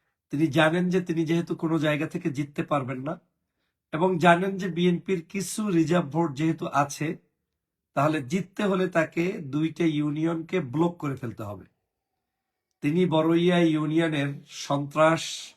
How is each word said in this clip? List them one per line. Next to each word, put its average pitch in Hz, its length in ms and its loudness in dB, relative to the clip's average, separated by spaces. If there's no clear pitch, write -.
তিনি 151 160 2
জানেন 160 440 4
যে 185 100 2
তিনি 165 260 -2
যেহেতু 170 280 0
কোনো 160 240 -2
জায়গা 151 280 0
থেকে 165 240 -4
জিততে 143 320 -6
পারবেন 135 380 -4
না 151 200 -10
এবং 180 260 0
জানেন 180 380 4
যে 185 120 -4
বিএনপির 175 540 0
কিছু 196 480 -6
রিজার্ভ 165 400 2
ভোট 156 240 0
যেহেতু 160 380 -2
আছে, 147 440 -2
তাহলে 147 280 2
জিততে 170 400 -4
হলে 185 260 2
তাকে 170 440 0
দুইটা 156 520 -2
ইউনিয়নকে 160 760 -2
ব্লক 160 360 0
করে 143 200 -6
ফেলতে 117 260 -10
হবে। 101 220 -12
তিনি 170 260 2
বরইয়া 170 520 4
ইউনিয়নের 156 880 0
সন্ত্রাস 151 1120 0